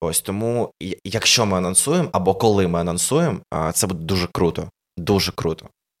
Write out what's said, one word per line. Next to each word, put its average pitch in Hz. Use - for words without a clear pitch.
Ось, -
тому, 110
я-, 90
якщо 104
ми 98
анонсуємо, 113
або 92
коли 101
ми 85
анонсуємо, 92
е, 80
це -
буде 82
дуже 90
круто. 85
Дуже 92
круто. -